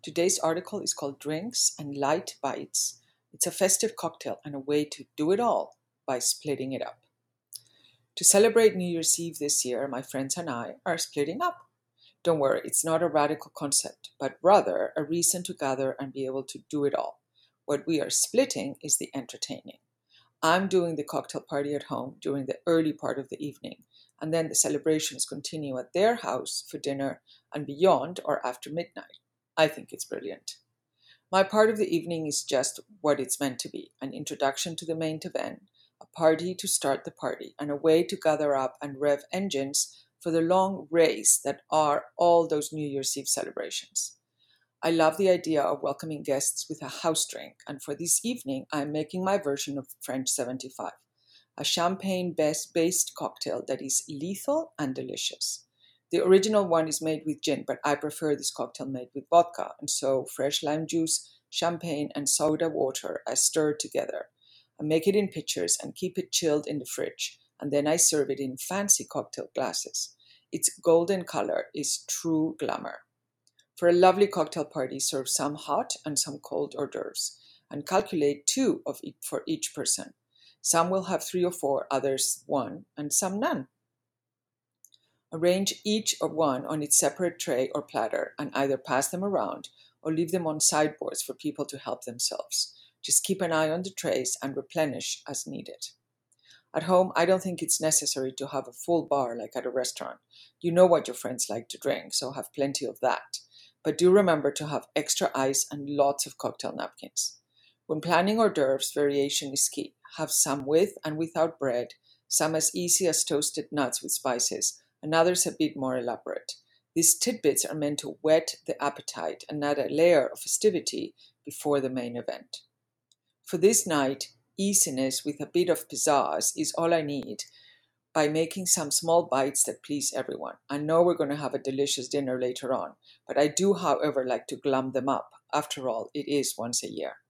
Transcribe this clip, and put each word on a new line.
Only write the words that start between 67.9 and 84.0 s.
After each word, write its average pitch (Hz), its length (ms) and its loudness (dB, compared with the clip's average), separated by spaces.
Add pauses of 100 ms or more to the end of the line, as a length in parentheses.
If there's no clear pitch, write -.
serve 151 340 4
it 131 80 -2
in 135 200 -6
fancy 196 460 0
cocktail - 500 -8
glasses. - 600 -4 (380)
Its - 180 0 (100)
golden 170 440 4
color - 500 -2
is - 320 -4
true 160 520 0
glamour. - 420 -6 (760)
For 175 140 4
a - 20 8
lovely 185 340 8
cocktail 160 380 -2
party, 139 340 -6
serve 135 300 -2
some 147 260 0
hot 151 380 -2 (140)
and 143 120 -2
some 147 200 -4
cold - 400 -4
hors 139 80 -2
d'oeuvres, - 520 -8 (320)
and 143 160 -10
calculate 151 600 0
two 262 400 2
of 139 160 -8
each - 180 -14
for - 260 -8
each - 280 -6
person. - 400 -4 (480)
Some 170 260 4
will 190 160 0
have 180 180 -2
three 180 220 0
or 180 80 0
four, 139 380 -2
others 135 560 -2
one, 123 400 -4 (100)
and 147 160 -6
some 196 260 0
none. 226 300 -2 (1600)